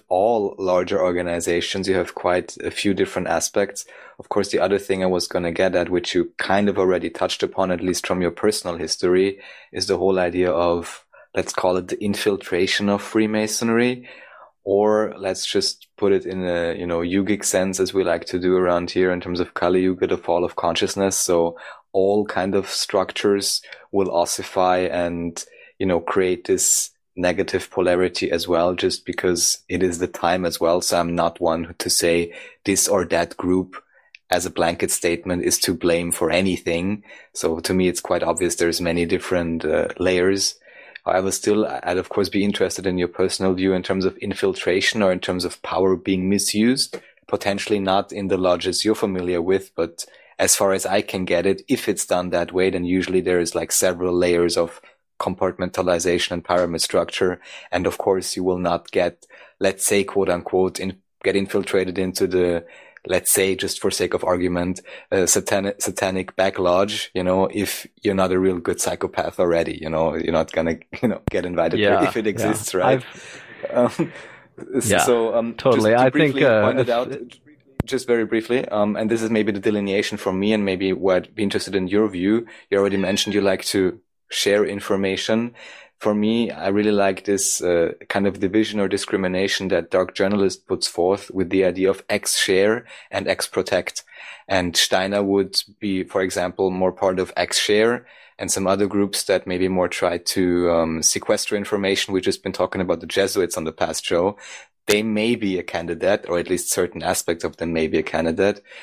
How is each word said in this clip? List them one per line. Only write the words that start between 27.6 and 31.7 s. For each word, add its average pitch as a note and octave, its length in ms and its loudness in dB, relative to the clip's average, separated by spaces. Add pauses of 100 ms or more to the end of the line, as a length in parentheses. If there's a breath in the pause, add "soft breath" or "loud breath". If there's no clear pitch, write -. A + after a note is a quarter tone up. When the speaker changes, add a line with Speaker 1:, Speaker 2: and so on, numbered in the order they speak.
Speaker 1:
polarity F2+ 600 0
as E2 160 -2
well, F2 280 2
just F2+ 320 -2
because - 640 -2
it F2+ 140 -2
is F2 160 0
the F2+ 80 -2
time F2 380 -2
as E2+ 160 -4
well. F2 200 2
So F2 200 0
I'm E2+ 140 -2
not E2+ 260 0
one E2 380 -2